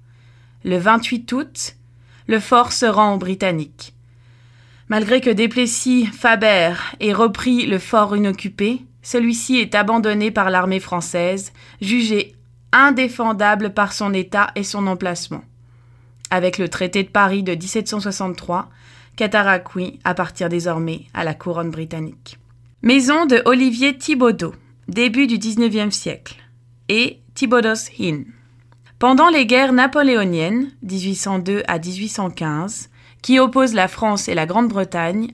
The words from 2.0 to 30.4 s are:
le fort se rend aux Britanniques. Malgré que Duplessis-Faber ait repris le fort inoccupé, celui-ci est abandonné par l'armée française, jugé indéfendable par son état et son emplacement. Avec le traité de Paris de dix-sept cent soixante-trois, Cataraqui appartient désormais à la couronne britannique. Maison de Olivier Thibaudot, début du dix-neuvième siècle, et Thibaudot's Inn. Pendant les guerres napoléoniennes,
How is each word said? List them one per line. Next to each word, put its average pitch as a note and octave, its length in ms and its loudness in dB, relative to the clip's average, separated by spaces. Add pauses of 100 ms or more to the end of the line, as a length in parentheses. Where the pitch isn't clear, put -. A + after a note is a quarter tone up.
le A3 140 0
fort A#3+ 320 4
se - 140 0
rend G#3 280 2
aux G3 40 -2
Britanniques. F#3 720 -4 (960)
Malgré A3 320 2
que B3+ 80 0
Duplessis-Faber A3+ 1400 2 (280)
ait G#3 120 0
repris A#3 540 0
le F#3+ 120 0
fort G#3 380 0
inoccupé, G3+ 680 -2 (160)
celui-ci A#3 540 0
est A3 180 0
abandonné G#3 560 2
par G#3 180 0
l'armée F#3 320 0
française, F3+ 720 -4 (300)
jugé G#3+ 520 0 (380)
indéfendable A3+ 1000 2
par G3+ 180 0
son G3+ 220 -2
état F#3+ 400 0
et G#3 80 -4
son G3+ 240 -4
emplacement. F3 560 -6 (880)
Avec F3+ 260 0
le F3+ 120 -4
traité F#3 340 -4
de G3 60 -6
Paris G3+ 340 2
de F3+ 120 -4
dix-sept F#3+ 340 -6
cent G#3+ 120 -6
soixante-trois, F#3+ 720 -6 (460)
Cataraqui G3 880 0
appartient F3+ 440 -4
désormais E3 540 -4 (100)
à - 100 -6
la D#3+ 120 -4
couronne E3 360 -6
britannique. D#3+ 680 -12 (440)
Maison C#4 440 4
de B3+ 180 4
Olivier C4 540 2
Thibaudot, A#3 560 0 (340)
début A#3 380 2
du A#3 100 0
dix-neuvième G#3+ 560 -2
siècle, - 440 -10 (520)
et - 320 0 (140)
Thibaudot's A3+ 560 0 (100)
Inn. D#3+ 240 -4 (760)
Pendant C4 300 6
les D#4 160 4
guerres B3+ 300 4
napoléoniennes, B3 960 2 (120)